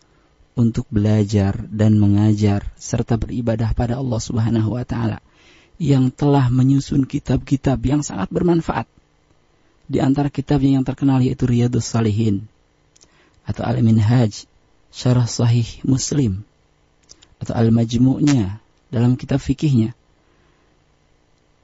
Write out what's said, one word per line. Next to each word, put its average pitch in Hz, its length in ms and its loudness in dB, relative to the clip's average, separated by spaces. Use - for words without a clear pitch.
untuk 120 380 0
belajar 104 640 2
dan 107 240 4
mengajar 104 800 2
serta 120 400 -4
beribadah 110 560 -4
pada 120 240 -2
Allah 123 240 -4
Subhanahu 110 560 -2
wa 123 80 -8
taala, 113 400 -6
yang 135 320 2
telah 139 400 2
menyusun 139 560 2
kitab-kitab 131 760 -2
yang 147 220 0
sangat - 260 -6
bermanfaat. 170 540 -2
Di 139 160 -2
antara 143 240 0
kitabnya 139 480 0
yang 131 80 0
terkenal 131 400 0
yaitu 131 240 -2
Riyadus 120 400 0
Salihin 107 560 0
atau - 160 -6
Al-Minhaj, 113 800 2
Syarah 123 320 0
Sahih 117 400 0
Muslim, 127 640 -2
atau - 160 -6
Al-Majmu'nya 117 1040 2
dalam 120 240 2
kitab 139 240 -4
fikihnya. 127 560 0